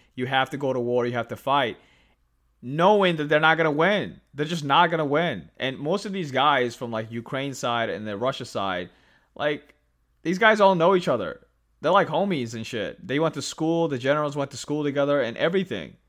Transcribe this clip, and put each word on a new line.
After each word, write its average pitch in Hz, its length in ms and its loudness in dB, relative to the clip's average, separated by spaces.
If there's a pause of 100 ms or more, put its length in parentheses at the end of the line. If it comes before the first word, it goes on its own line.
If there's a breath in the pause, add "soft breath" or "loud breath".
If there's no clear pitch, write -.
(140 soft breath)
"You 127 120 -4
have 131 240 0
to 143 80 -8
go 135 160 0
to 123 60 -2
war, 120 260 0
you 120 80 -4
have 117 140 -4
to 110 80 -8
fight," 135 420 0 (840 soft breath)
knowing 175 560 4
that 147 140 -4
they're 151 100 6
not 160 160 6
gonna 160 140 2
win. 160 500 0 (140)
They're 143 100 -4
just 156 200 -4
not 160 260 4
gonna 156 160 -2
win. 143 500 -2
And 131 220 -6
most 180 260 -2
of 208 80 -8
these 175 180 -6
guys 131 460 2
from, 120 140 -8
like, 110 200 -6
Ukraine 131 440 -8
side 117 340 -2
and 101 180 -8
the 101 120 -6
Russia 127 260 -4
side, 95 460 -4 (440 soft breath)
like, 151 400 -6 (480)
these 180 160 -2
guys 220 220 4
all 196 140 8
know 175 200 4
each 175 140 0
other. 101 380 -2 (340)
They're, 151 120 2
like, 185 160 4
homies 156 460 -2
and 113 120 -8
shit. 95 400 -6
They 131 120 -2
went 156 160 0
to 139 80 -8
school, 165 460 -2
the 143 80 -4
generals 143 400 0
went 139 140 -4
to 120 80 -14
school 147 260 -4
together 143 380 2
and 117 160 -4
everything. 160 580 -2 (120)